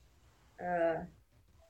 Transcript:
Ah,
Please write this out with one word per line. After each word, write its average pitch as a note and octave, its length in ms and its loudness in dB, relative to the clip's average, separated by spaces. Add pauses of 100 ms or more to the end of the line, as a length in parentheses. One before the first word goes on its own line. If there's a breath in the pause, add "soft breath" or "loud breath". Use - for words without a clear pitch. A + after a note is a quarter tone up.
(600)
Ah, E3+ 480 0 (640)